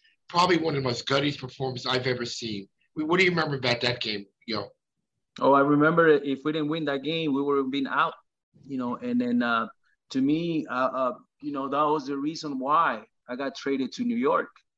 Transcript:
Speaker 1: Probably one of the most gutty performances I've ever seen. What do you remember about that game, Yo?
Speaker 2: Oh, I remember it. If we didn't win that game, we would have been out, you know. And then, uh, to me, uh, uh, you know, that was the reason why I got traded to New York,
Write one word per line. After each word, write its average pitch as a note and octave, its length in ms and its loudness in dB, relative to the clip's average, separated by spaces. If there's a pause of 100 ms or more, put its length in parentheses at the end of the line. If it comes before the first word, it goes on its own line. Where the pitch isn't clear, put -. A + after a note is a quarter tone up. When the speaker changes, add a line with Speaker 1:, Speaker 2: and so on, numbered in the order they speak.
(280)
Speaker 1:
Probably F3 280 4
one D#3 200 0
of C3+ 60 -2
the C3 60 0
most - 180 -4
gutty D3 260 2
performances B2+ 540 -8
I've B2+ 200 0
ever A#2+ 180 -2
seen. A2 440 -8 (260)
What D#3 240 0
do F#3+ 60 6
you F3+ 60 4
remember D#3 260 -2
about B2 240 0
that A#2 200 -2
game, G#2 240 -6 (220)
Yo? G#2 220 -6 (720)
Speaker 2:
Oh, C3+ 120 4
I C#3 80 6
remember D3+ 460 4
it. D3 180 6
If C3+ 200 -2
we D3+ 80 -2
didn't D3+ 160 -2
win D#3+ 160 -2
that C#3 180 -2
game, D#3 320 -2
we C#3 80 0
would C#3+ 160 2
have C3 140 -2
been C#3 160 -2
out, D#3 260 -2 (520)
you C3+ 120 -8
know. A#2+ 180 -4
And B2 240 -2
then, A#2+ 220 0
uh, A#2 240 2 (440)
to C3 120 0
me, D#3+ 480 0
uh, A#2+ 40 -6
uh, B2+ 400 0 (260)
you D3 100 -8
know, C#3 180 -4
that C#3 140 0
was D3 240 0
the C#3+ 100 -4
reason D3 420 -6
why C3+ 440 0 (260)
I B2 80 -10
got C3+ 180 -4
traded C3+ 380 -2
to B2+ 120 -4
New A#2 120 0
York, - 320 2 (300)